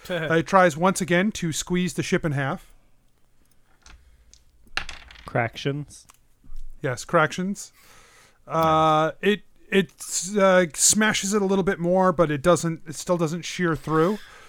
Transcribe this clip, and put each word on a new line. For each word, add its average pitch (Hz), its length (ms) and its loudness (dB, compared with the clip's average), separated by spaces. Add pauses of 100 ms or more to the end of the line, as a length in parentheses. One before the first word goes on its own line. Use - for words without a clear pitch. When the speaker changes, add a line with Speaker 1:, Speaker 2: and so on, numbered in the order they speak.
Speaker 1:
Uh, 160 260 -2
it 165 120 2
tries 180 300 4
once 180 240 0
again 180 320 0
to 170 180 -4
squeeze 180 440 -4
the 160 80 -2
ship - 220 -2
in 160 60 -2
half. 139 420 -6 (2500)
Speaker 2:
Cractions. 139 800 -6 (760)
Speaker 1:
Yes, 127 240 -6
cractions. 180 680 -2 (760)
Uh, 156 640 2 (100)
it, 196 220 0 (260)
it, 190 220 2 (480)
uh, 185 360 4
smashes 208 600 2
it 208 80 2
a - 20 2
little 196 200 0
bit 160 160 -2
more, 185 320 2
but 165 180 2
it 147 100 -2
doesn't. 165 460 2
It 160 80 -12
still - 220 -2
doesn't 165 260 -2
shear 170 320 -2
through. 160 440 0 (300)